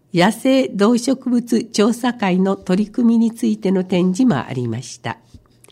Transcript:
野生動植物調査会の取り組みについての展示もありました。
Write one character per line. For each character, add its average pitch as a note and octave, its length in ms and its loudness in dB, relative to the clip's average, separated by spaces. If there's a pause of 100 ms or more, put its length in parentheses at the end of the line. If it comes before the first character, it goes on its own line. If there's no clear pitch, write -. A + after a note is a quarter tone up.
(140)
野 F#3 180 4
生 C4 380 0
動 G#3+ 280 2
植 C4 320 -2
物 A#3 360 0
調 A3 260 0
査 A#3+ 220 -2
会 F#3 260 0
の F#3+ 160 0
取 G3 300 -2
り - 60 -14
組 A#3 260 2
み - 0 -
に A3+ 140 2
つ A3+ 140 -6
い G#3+ 120 0
て F#3 140 -2
の F#3 120 0
展 F#3 320 0
示 B3+ 100 2
も F3+ 120 2
あ A#2 160 -8
り B2 160 -4
ま A2+ 120 -6
し - 200 -16
た。 A#2 160 -8 (540)